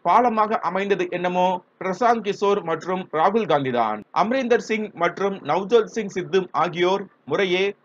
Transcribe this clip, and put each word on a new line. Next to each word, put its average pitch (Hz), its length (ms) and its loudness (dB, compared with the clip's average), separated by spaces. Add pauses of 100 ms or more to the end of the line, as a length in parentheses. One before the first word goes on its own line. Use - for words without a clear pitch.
பாலமாக 220 580 2
அமைந்தது 185 500 -2
என்னமோ 180 540 0 (160)
பிரசாந்த் 208 500 0
கிஷோர் 202 340 0
மற்றும் 165 480 -4
ராகுல் 196 360 2
காந்தி 139 240 2
தான். 107 320 0 (100)
அமரீந்தர் 233 560 2
சிங் 214 240 -2
மற்றும் 175 420 -2
நவ்ஜோத் 190 600 0
சிங் 214 120 -4
சித்து 180 440 -2
ஆகியோர் 175 540 0 (200)
முறையே 190 580 0